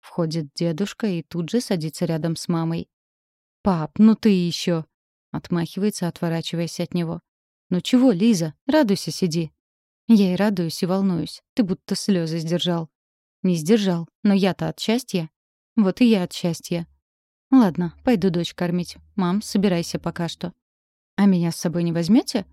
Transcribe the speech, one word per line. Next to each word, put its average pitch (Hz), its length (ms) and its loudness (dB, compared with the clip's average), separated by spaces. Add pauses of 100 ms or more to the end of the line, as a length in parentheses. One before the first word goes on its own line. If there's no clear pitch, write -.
Входит 160 540 -6
дедушка 170 520 -4
и 175 160 -4
тут 165 260 -8
же 247 140 0
садится 160 420 -4
рядом 165 320 -2
с - 120 -12
мамой. 165 420 -2 (720)
«Пап, 165 360 -2
ну 220 160 8
ты - 140 0
ещё!» 175 560 0 (480)
Отмахивается, 175 760 -4
отворачиваясь 165 760 -6
от 170 120 -6
него. 170 300 -4 (460)
«Ну 180 120 0
чего, 247 320 4
Лиза, 170 420 2 (120)
радуйся, 240 440 2
сиди». 165 400 -2 (560)
Я 196 280 6
и - 20 -2
радуюсь, 180 480 -2
и - 20 -2
волнуюсь. 190 560 -2 (120)
Ты 233 100 2
будто 185 320 -4
слёзы 170 420 -2
сдержал. 165 500 -2 (540)
Не 180 140 2
сдержал, 175 520 2 (140)
но 202 120 4
я-то 180 340 0
от 160 100 -8
счастья. 196 520 -4 (440)
Вот 190 260 2
и 254 40 6
я 220 180 4
от 175 100 -6
счастья. 170 540 -4 (640)
Ладно, 180 440 4 (100)
пойду 196 260 2
дочь 170 240 -4
кормить. 160 440 -4 (180)
Мам, 185 260 0
собирайся 185 560 -2
пока 170 300 -6
что. - 240 -10 (640)
«А 202 100 4
меня 175 240 4
с 160 60 -8
собой 170 260 -2
не 170 100 0
возьмёте?» 190 600 2